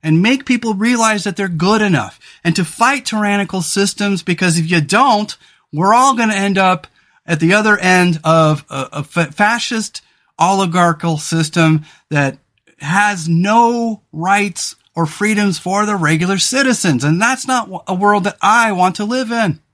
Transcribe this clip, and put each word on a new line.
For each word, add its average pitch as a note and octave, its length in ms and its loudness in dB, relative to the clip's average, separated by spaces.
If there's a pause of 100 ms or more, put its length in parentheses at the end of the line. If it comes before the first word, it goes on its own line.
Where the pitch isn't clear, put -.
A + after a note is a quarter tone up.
and D#3+ 200 2
make C4 240 0
people A#3 280 -2
realize A3 500 0
that G3 120 -6
they're G3 120 -4
good F3+ 340 2
enough C#3 360 0 (240)
and E3 140 0
to F3+ 80 -2
fight B3+ 420 -2
tyrannical G3+ 560 -2
systems, G3 600 -2
because F3 360 0
if D#3+ 100 -2
you E3+ 120 2
don't, G#3+ 560 0 (360)
we're F#3+ 220 2
all B3+ 220 4
gonna A3 180 0
end G3 240 0
up F#3 280 0 (400)
at E3 120 -2
the E3 140 2
other G#3+ 240 4
end F3+ 480 2
of D#3+ 460 2
a, C3+ 240 -8
a D3 100 -6
fa-, D#3 260 -4
fascist A3+ 720 -4 (380)
oligarchical E3+ 800 0
system D#3 680 0 (240)
that C#3 300 -2 (400)
has F3+ 500 -2
no A3+ 760 2 (100)
rights G3 600 -2 (200)
or E3 120 0
freedoms G3+ 520 -2
for G3+ 280 -2
the G#3 80 -2
regular E3+ 440 0
citizens. G#3 680 0
And D#3+ 180 2
that's B3+ 240 -2
not B3 200 -2
w-, F#3 200 -14
a F#3+ 80 -4
world G3+ 300 2
that G3 180 -4
I A3 300 2
want F3+ 240 0
to G#3 80 -6
live A#3+ 260 -4
in. A#3 300 -2 (140)